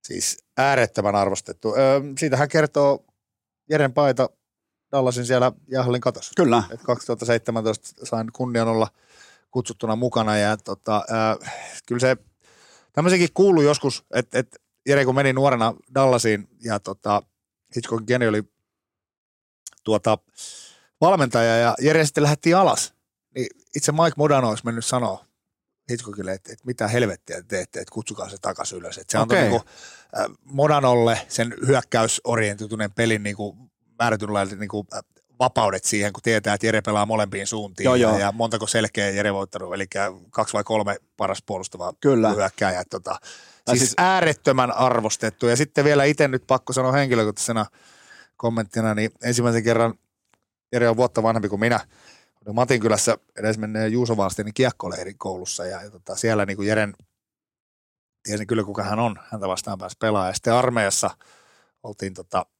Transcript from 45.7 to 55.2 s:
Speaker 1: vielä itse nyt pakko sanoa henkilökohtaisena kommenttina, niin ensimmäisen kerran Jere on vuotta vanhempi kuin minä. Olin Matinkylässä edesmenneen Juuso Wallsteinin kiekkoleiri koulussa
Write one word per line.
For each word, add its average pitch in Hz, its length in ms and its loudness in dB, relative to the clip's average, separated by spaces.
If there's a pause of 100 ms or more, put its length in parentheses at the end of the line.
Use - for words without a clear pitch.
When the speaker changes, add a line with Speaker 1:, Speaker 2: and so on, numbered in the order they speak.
Speaker 1:
vielä 147 180 4
itse 147 240 2
nyt 131 200 -2
pakko 131 260 0
sanoa 127 180 0
henkilökohtaisena 117 760 0 (720)
kommenttina, 113 580 -2
niin 107 160 -2 (120)
ensimmäisen 120 400 0
kerran 113 300 2 (800)
Jere 120 160 2
on 113 80 2
vuotta 117 260 0
vanhempi 110 260 0
kuin 98 100 -6
minä. 113 200 2 (680)
Olin 104 100 -10
Matinkylässä 113 640 2 (200)
edesmenneen 110 540 -2
Juuso 117 240 0
Wallsteinin 104 380 -4
kiekkoleiri 95 600 -4
koulussa 92 520 -10